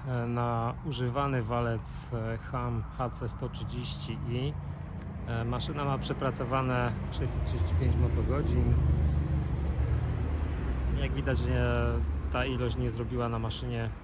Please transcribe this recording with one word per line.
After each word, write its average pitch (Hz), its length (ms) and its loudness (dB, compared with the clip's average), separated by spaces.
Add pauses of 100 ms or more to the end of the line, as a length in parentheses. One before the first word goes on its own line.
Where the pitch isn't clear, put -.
e, 123 180 0
na 120 480 0 (120)
używany 131 580 0
walec, 117 720 -2
e, 113 240 -2
HAM 120 460 -4 (140)
H 123 120 -2
C 117 180 -6
sto - 220 -6
trzydzieści 113 680 -6 (120)
i. 127 240 0 (760)
E, 117 180 -2
maszyna 143 400 -2
ma 139 120 2
przepracowane 127 960 0 (180)
sześćset - 340 0
trzydzieści - 300 2
pięć 127 200 4
motogodzin. 123 760 4 (2250)
Jak 139 140 0
widać, 135 340 0
nie, 123 180 4 (680)
ta 127 140 0
ilość 123 300 0
nie 123 140 0
zrobiła 117 400 -2
na 117 100 0
maszynie 113 500 -2 (140)